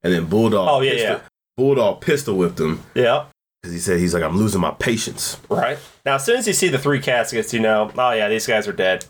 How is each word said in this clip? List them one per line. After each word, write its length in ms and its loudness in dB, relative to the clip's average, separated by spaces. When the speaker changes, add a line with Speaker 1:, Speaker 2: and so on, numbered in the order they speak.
Speaker 1:
And 100 0
then 120 0
Bulldog 440 2
Speaker 2:
Oh, 120 2
yeah, 100 2
Speaker 1:
pistol, 240 0
Speaker 2:
yeah. 40 -10
Speaker 1:
Bulldog 440 2
pistol 340 -2
whipped 240 0
him. 240 -2
Speaker 2:
Yeah. 300 2
Speaker 1:
'Cause 100 -12
he 60 -8
said, 200 0
he's 140 2
like, 80 0
"I'm 160 -2
losing 240 2
my 80 0
patience." 680 -4
Speaker 2:
Right. 300 -2
Now, 100 2
as 100 -4
soon 120 2
as 80 -4
you 80 0
see 140 0
the 100 0
three 220 0
caskets, 520 -2
you 80 -2
know, 380 2
"Oh, 140 2
yeah, 160 0
these 180 -2
guys 220 0
are 60 -6
dead." 360 0